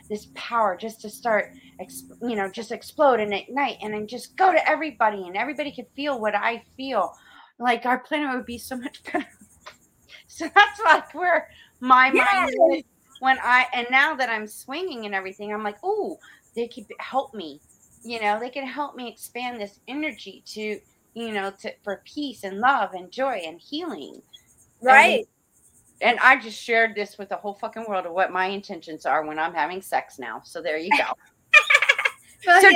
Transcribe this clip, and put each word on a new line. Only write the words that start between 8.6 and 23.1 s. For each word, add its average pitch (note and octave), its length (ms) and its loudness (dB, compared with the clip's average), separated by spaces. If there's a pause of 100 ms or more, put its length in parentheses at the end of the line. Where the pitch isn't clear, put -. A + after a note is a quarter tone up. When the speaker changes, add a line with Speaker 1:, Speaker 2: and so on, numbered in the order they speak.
Speaker 1:
much B3 260 -12
<laughs> - 80 -12
better. - 140 -4 (1000)
So - 280 -10
that's, G#4 300 6
like, - 280 4
where E4 360 0 (320)
my B3+ 300 6
mind F#4 380 2 (200)
Speaker 2:
Yes. E4 80 2
Speaker 1:
is D4+ 60 -8 (360)
when C4 240 2
I, B3 300 4
and A#3+ 180 -4
now C#4 240 4
that B3 140 -2
I'm G#3+ 180 -4
swinging C4+ 580 -10
and G#3 100 -6
everything, F#3+ 380 -8
I'm G#3+ 100 -6
like, G#3 200 -8
"Ooh, F#4 340 -4 (380)
they A#3 140 -4
could A3+ 160 -18 (140)
help C4+ 340 -6
me." D#3 260 -12 (440)
You A#3 180 -8
know, G#3 180 0
they B3 100 -8
can C4+ 160 -8
help C4+ 300 -8
me A#3+ 140 -12
expand B3 500 -12
this G3+ 200 -12 (100)
energy C#4 520 -10 (120)
to, G#3+ 260 -8 (340)
you A3+ 200 -10
know, G3 180 -4 (100)
to, - 120 -10 (100)
for G3 220 -8
peace C#4 400 -10
and F#3+ 140 -8
love A#3 340 2
and F3+ 180 -14